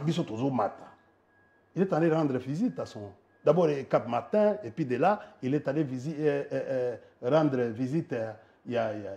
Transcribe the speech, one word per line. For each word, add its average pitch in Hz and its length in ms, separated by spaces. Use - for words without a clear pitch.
Biso 160 200
Tozo 139 260
Mata, 117 340
il 170 80
est 190 100
allé 160 180
rendre 151 280
visite 156 400
à 117 80
son, - 140
d'abord, 170 220
euh, 143 220
Cap 120 200
Martin, 208 560
et 113 60
puis 156 160
de 120 100
là, 190 240
il 131 120
est 143 140
allé 147 160
visi-, 131 340
euh, 143 240
euh, 127 440
euh, 123 80
rendre 147 340
visite, 127 500
euh, 110 180
ya, 117 280
ya, 101 220